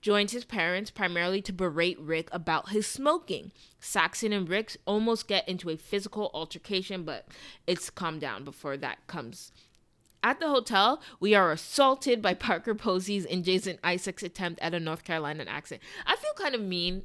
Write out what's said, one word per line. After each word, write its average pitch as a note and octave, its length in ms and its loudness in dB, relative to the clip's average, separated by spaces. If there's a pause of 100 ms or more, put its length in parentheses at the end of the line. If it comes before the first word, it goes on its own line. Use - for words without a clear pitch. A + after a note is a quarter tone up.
joins G#3 300 4
his A#3+ 140 -6
parents F#3 460 -2
primarily F3+ 500 0
to G3 120 -8
berate F3 460 0
Rick D#3+ 320 -2
about E3 380 -2
his G#3+ 180 0
smoking. C#4 640 -2 (280)
Saxon G3 520 0
and G3 160 0
Rick G3+ 380 -2
almost A3 420 2
get G3 220 0
into F3+ 200 -4
a D#3+ 80 -2
physical G3+ 560 -4
altercation, F#3 720 -6
but D3+ 240 -10 (400)
it's F3 220 0
calmed D#3+ 320 -4
down B2 220 -6
before C#3 340 -8
that C#3 300 -6
comes. D3 440 -12 (720)
At B3+ 160 2
the E4 100 -2
hotel, A#3+ 520 4 (180)
we G#3 140 6
are F#3+ 180 8
assaulted C4 720 4
by F#3+ 140 4
Parker G#3 400 0
Posey's G3 500 0
and F3+ 180 -2
Jason F#3 400 2
Isaacs F3 380 -2
attempt F3 400 -6
at E3 140 -2
a F3 40 0
North D#3+ 240 -4
Carolinian D#3 440 -4
accent. B2+ 340 -8 (240)
I - 100 4
feel D5+ 220 -6
kind D#4 160 -2
of A#3+ 80 -2
mean. F#3 420 -2